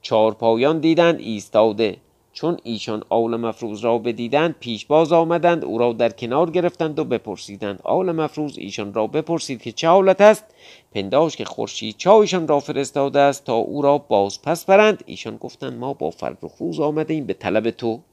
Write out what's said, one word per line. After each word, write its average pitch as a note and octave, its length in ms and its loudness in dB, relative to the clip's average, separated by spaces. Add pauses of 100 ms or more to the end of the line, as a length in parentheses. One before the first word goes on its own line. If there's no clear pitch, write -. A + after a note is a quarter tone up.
چارپایان A2+ 760 2
دیدند E3 400 2
ایستاده، G#2+ 760 0 (360)
چون E3 300 -4
ایشان G#2+ 460 -8
آل A2+ 260 0
مفروض A2+ 480 -6
را A#2 140 2
بدیدند، A#2+ 640 -2
پیش A#2 260 -8
باز D#3 260 4
آمدند، E3+ 540 2
او G2+ 120 -4
را A#2+ 160 2
در A#2 160 0
کنار C3 420 -2
گرفتند E3 480 -2
و D3+ 60 -2
بپرسیدند. G2+ 800 -6
آل F3+ 280 0
مفروض D3+ 460 -6
ایشان G2+ 360 -8
را A2 140 0
بپرسید D3 540 -4
که A#2 100 -10
چه E3 180 -2
حالت F#3+ 320 6
است؟ G#3+ 240 6 (460)
پنداشت B2 460 0
که G#2+ 80 -8
خورشید A2 520 -8
چایشان F#3 500 4
را D3 120 2
فرستاده C#3 600 -2
است C#3+ 260 2
تا A#2+ 100 -2
او C#3 260 -2
را C#3+ 160 4
باز G2+ 440 0
پس E3 240 -4
برند. G#3 400 4
ایشان - 320 -12
گفتند: C3 360 -12
«ما B2+ 200 -8
با - 160 -6
فرخ - 500 -12
روز E3 200 -6
آمده D3+ 340 -2
ایم D3+ 120 -4
به F#2 80 -4
طلب A2 360 -2
تو.» A2+ 300 -6 (140)